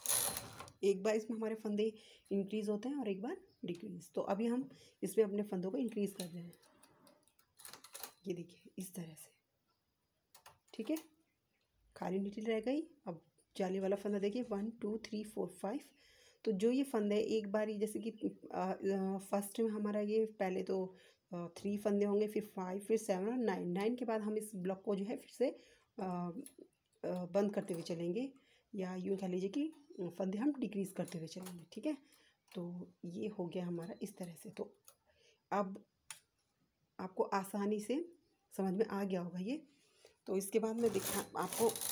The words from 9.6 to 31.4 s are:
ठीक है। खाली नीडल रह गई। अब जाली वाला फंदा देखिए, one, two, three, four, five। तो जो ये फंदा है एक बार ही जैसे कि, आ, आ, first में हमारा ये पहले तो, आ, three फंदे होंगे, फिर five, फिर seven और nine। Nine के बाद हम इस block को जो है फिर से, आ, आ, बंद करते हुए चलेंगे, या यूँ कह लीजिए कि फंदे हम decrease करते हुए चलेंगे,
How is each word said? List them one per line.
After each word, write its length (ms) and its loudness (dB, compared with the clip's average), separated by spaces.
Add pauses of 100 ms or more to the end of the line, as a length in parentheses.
ठीक 160 -4
है। 60 4 (1000)
खाली 240 0
नीडल 240 -4
रह 180 2
गई। 180 2 (260)
अब 140 -6 (360)
जाली 240 2
वाला 160 4
फंदा 220 0
देखिए, 260 2
one, 280 0
two, 280 -2
three, 240 -6
four, 280 -2
five। 280 -2 (640)
तो 100 4
जो 160 6
ये 140 4
फंदा 300 2
है 80 6 (100)
एक 200 2
बार 160 2
ही 100 -4
जैसे 220 0
कि, 100 -2 (420)
आ, 80 0
आ, 600 2
first 400 -2
में 100 4
हमारा 320 0
ये 220 4 (140)
पहले 260 2
तो, 200 2 (480)
आ, 140 -4 (100)
three 220 0
फंदे 260 4
होंगे, 240 4
फिर 180 0
five, 340 -4
फिर 180 4
seven 300 2
और 100 0
nine। 320 2
Nine 260 2
के 80 -2
बाद 180 2
हम 160 0
इस 180 -4
block 280 -2
को 120 2
जो 80 -2
है 120 -2
फिर 160 -12
से, 160 4 (500)
आ, 60 -2
आ, 280 -2 (960)
बंद 280 4
करते 200 0
हुए 100 -4
चलेंगे, 460 -2 (420)
या 240 -2
यूँ 200 0
कह 120 -2
लीजिए 220 0
कि 220 0 (380)
फंदे 280 0
हम 140 4
decrease 420 -2
करते 240 -4
हुए 100 -6
चलेंगे, 440 -10